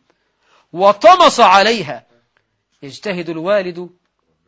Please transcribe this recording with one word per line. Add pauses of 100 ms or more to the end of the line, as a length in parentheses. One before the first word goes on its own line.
(720)
وطمس
عليها؟ (760)
يجتهد
الوالد (580)